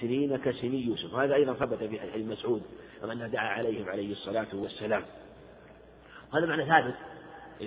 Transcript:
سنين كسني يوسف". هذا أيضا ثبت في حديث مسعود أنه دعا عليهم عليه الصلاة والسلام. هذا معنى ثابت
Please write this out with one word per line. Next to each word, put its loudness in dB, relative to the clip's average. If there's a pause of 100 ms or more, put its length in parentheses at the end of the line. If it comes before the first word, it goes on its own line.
سنين 2
كسني 0
يوسف". -2
هذا 4
أيضا 6
ثبت 0
في -4
حديث -4
مسعود 0 (420)
أنه -4
دعا 0
عليهم 0
عليه -2
الصلاة -2
والسلام. 0 (1300)
هذا 4
معنى 2
ثابت 6 (720)